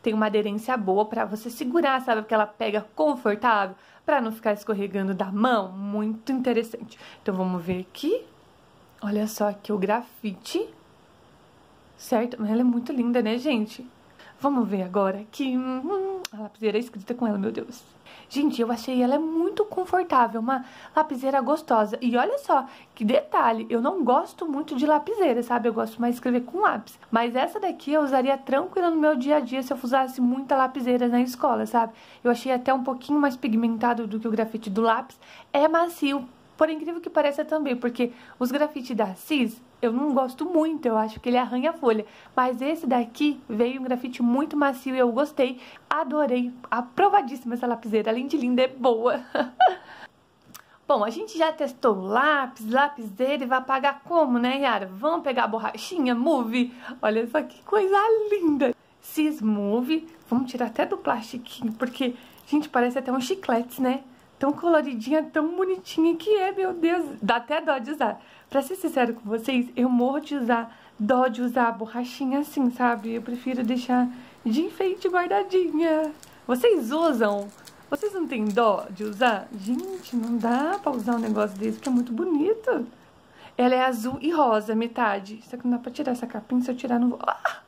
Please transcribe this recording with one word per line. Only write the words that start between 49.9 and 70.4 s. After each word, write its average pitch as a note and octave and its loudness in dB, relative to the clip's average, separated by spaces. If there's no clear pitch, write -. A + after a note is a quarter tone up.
Bom, A#3 2
a A3+ -2
gente E4+ -8
já D#4+ 2
testou C4 0
lápis, B3 0
lapiseira C4 0
e - -6
vai C4 2
apagar C4 0
como, D4 4
né, B3+ 2
Yara? A3+ 0
Vamos D4+ 0
pegar B3 2
a A3 0
borrachinha, A3+ -2
Move? B3 2
Olha A3 2
só D#4 0
que - -12
coisa G4 4
linda! D4 2
Cis - -2
Move. A3 0
Vamos B3 0
tirar B3 -4
até C#4+ -2
do - -4
plastiquinho, A#3+ -6
porque, B3 -4
gente, D4+ 0
parece B3 0
até B3+ -4
um C4 0
chiclete, B3 -2
né? C4 0
Tão C#4 0
coloridinha, D4 0
tão D#4+ -2
bonitinha F4+ 0
que F#4 -4
é, G4 2
meu F#4+ -2
Deus. E4+ 0
Dá A#3 2
até D4 -2
dó D4+ 0
de B3+ -6
usar. A#3+ -2
Pra C#4 2
ser C4+ -6
sincero B3+ 0
com A#3 -14
vocês, A3+ -2
eu B3 2
morro B3 2
de D4+ -6
usar, A#3 0